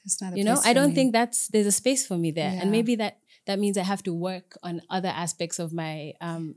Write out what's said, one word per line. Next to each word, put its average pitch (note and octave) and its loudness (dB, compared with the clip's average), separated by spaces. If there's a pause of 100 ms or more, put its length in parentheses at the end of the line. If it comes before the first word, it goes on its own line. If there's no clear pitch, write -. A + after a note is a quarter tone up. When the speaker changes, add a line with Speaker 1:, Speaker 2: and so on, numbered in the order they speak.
Speaker 1:
There's - -4
not F#3 -8
a F3+ -4
Speaker 2:
You G3 0
know, A3+ 4
Speaker 1:
place C#4+ 2
Speaker 2:
I A#3+ 8
Speaker 1:
for B3 6
Speaker 2:
don't C#4+ 6
Speaker 1:
me. E3+ 2
Speaker 2:
think C4 4
that's, A#3+ 2
there's G#3+ 2
a G#3 2
space C4 2
for F#3 -2
me E3 0
there. D3+ -2
And F#3 -4
Speaker 1:
Yeah. G#3 2
Speaker 2:
maybe A#3 2
that, G#3 -4 (280)
that G3 -2
means G3+ 0
I F#3 0
have F#3+ -2
to F3+ -4
work F3+ -6
on E3+ -8
other F#3 -2
aspects E3+ -4
of E3 -6
my, D#3 -6
um, E3 -8